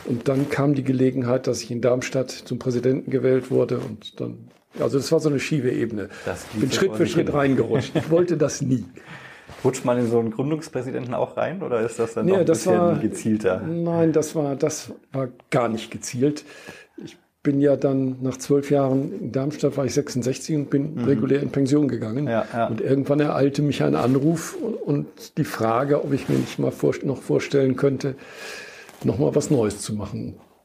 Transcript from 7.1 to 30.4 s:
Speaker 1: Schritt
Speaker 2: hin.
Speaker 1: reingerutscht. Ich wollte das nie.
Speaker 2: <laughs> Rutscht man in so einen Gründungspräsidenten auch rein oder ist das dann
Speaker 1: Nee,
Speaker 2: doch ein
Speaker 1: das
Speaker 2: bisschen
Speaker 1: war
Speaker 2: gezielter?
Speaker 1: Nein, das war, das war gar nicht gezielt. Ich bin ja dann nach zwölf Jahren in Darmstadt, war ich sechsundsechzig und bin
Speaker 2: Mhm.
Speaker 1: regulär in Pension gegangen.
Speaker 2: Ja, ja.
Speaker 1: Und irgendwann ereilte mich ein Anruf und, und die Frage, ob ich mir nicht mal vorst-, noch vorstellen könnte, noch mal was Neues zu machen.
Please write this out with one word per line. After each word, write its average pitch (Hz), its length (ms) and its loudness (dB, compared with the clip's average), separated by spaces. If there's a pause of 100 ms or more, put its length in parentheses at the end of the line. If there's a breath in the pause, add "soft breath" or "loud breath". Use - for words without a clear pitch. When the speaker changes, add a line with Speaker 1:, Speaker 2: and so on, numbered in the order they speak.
Speaker 1:
Schritt 160 160 2
Speaker 2:
hin. 147 80 0
Speaker 1:
reingerutscht. 127 580 2
Ich 151 160 -2
wollte 170 280 4
das 147 240 0
nie. 127 240 0 (380 loud breath)
Speaker 2:
<laughs> - 400 -10
Rutscht 120 200 0
man 123 140 2
in 120 120 2
so 117 80 4
einen 113 120 2
Gründungspräsidenten 127 840 -4
auch - 240 -2
rein 156 260 -2
oder 123 200 0
ist 117 160 -4
das 113 160 -2
dann 110 100 -2
Speaker 1:
Nee, 180 80 4
Speaker 2:
doch 196 60 6
ein 160 80 2
Speaker 1:
das 160 140 4
Speaker 2:
bisschen 180 180 2
Speaker 1:
war - 200 4
Speaker 2:
gezielter? 107 600 0
Speaker 1:
Nein, 170 520 2
das 151 220 0
war, 143 220 -2
das 143 360 -2 (200)
war 135 160 -4 (220)
gar 123 180 2
nicht 110 220 -6
gezielt. 139 540 -2 (600 loud breath)
Ich - 120 -16 (280)
bin 139 160 2
ja 143 160 4
dann 135 460 0
nach 127 160 -4
zwölf 143 320 2
Jahren 139 500 2
in 151 100 -6
Darmstadt, 135 460 -2
war 143 80 0
ich 117 100 -2
sechsundsechzig 135 640 -2
und 143 140 -2
bin 139 240 0
Speaker 2:
Mhm. 120 100 -4
Speaker 1:
regulär 135 380 2
in 131 80 -2
Pension 139 360 4
gegangen. 117 400 -2
Speaker 2:
Ja, 113 260 0
ja. 117 140 0
Speaker 1:
Und 110 140 -4
irgendwann 139 400 2
ereilte 143 420 2
mich 143 220 2
ein 143 100 4
Anruf 151 640 2
und, 247 180 -4
und - 640 -4
die 147 60 0
Frage, 123 580 2
ob 139 100 -4
ich 127 160 0
mir 67 100 2
nicht - 200 -2
mal 139 140 0
vorst-, - 320 0
noch 131 180 -2
vorstellen 135 540 2
könnte, 135 400 0 (880 loud breath)
noch 127 140 0
mal 147 160 2
was 147 160 0
Neues 110 300 2
zu - 140 -6
machen. 113 420 -8 (280 soft breath)